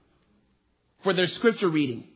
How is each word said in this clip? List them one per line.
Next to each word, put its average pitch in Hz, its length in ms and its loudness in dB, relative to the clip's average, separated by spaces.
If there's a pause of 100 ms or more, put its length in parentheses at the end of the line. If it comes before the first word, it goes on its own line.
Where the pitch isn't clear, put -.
(1040)
for 196 80 0
their 180 160 0
scripture 214 400 0
reading. 143 380 -2 (100)